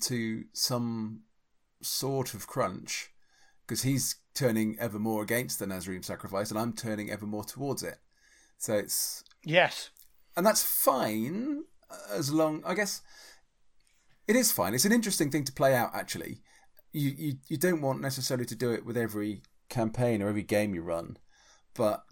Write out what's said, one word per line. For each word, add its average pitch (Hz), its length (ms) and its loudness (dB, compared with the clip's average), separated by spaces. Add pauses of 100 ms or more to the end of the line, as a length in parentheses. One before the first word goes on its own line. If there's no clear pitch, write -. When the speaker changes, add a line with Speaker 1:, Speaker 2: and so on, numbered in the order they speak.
Speaker 1:
to 113 500 -2
some 113 720 -2 (580)
sort 135 540 -2
of 95 120 -10
crunch, - 640 -4 (560)
'cause 113 160 -4
he's 131 340 0 (180)
turning 110 440 2
ever 107 200 -2
more 107 240 0
against 117 360 -2
the 101 80 -4
Nazarene 92 360 -6
sacrifice, 95 480 -4
and 107 80 -2
I'm 117 160 0
turning 107 360 -4
ever 104 160 -8
more 104 180 -6
towards 135 380 -6
it. 85 160 -8 (600)
So - 180 -2
it's - 480 -2 (200)
Speaker 2:
Yes. 165 460 2 (460)
Speaker 1:
And 175 80 2
that's 214 180 4
fine, 226 1000 0 (460)
as 143 220 0
long, 156 340 4
I 185 80 0
guess, 208 260 -2 (1300)
it 214 100 6
is 247 160 6
fine. 92 220 2
It's 131 100 4
an 202 80 6
interesting 208 380 4
thing 147 140 2
to - 80 -6
play 135 220 6
out, 117 200 2
actually. 92 480 -8 (500)
You, 143 240 0
you, 147 220 -4 (100)
you 160 80 -2
don't 175 240 2
want 135 200 0
necessarily 135 460 -2
to 120 100 -6
do 120 160 0
it 113 120 -2
with 117 120 -4
every 104 460 -2 (260)
campaign 117 520 2
or 101 80 2
every 104 140 0
game 104 320 2
you 82 80 -4
run, 82 340 -4 (580)
but 107 380 0